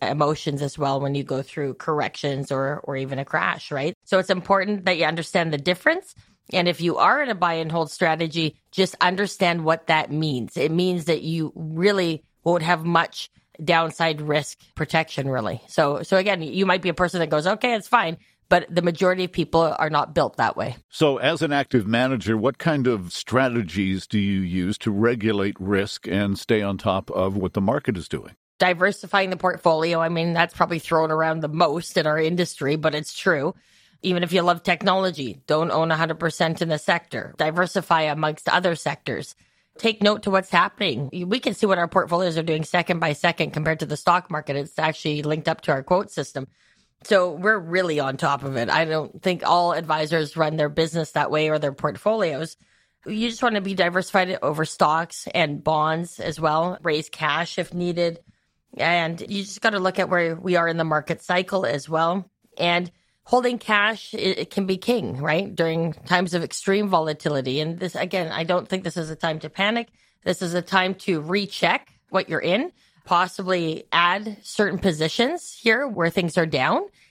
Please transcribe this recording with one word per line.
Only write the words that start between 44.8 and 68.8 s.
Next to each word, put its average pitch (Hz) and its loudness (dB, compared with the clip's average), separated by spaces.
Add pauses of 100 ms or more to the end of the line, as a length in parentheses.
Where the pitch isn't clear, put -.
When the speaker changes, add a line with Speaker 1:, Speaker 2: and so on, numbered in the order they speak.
Speaker 1:
linked 156 -2
up 160 0
to 170 0
our 135 0
quote 190 0
system. 135 -8 (560)
So 180 4
we're 196 2
really 165 0
on 135 -2
top 139 0
of 135 -4
it. 117 0
I 160 2
don't 156 -4
think 180 0
all 175 4
advisors 156 -2
run 156 2
their 147 0
business 160 -2
that 147 0
way 156 2
or 156 2
their 143 -2
portfolios. 160 -2 (500)
You 220 -4
just 226 -8
want 233 2
to 202 0
be 196 -4
diversified 185 0
over 151 0
stocks 160 0
and 147 0
bonds 160 0
as 156 -6
well. 160 0
Raise 156 0
cash 160 -2
if 170 -6
needed. 175 -2 (580)
And 165 0
you 196 -6
just - -14
gotta 214 2
look 185 0
at 185 0
where 170 0
we 180 0
are 170 2
in 165 0
the 165 0
market 156 -2
cycle 185 0
as 135 -2
well. 165 0 (280)
And 175 0 (320)
holding 247 2
cash, 214 0
it, 190 0
it 143 -4
can 196 -2
be 185 0
king, 180 -2
right? 160 -2
During 165 0
times 180 0
of 170 0
extreme 196 0
volatility. 151 0
And 165 -4
this, 180 -6
again, 165 -4
I 165 -4
don't 175 -2
think 190 -4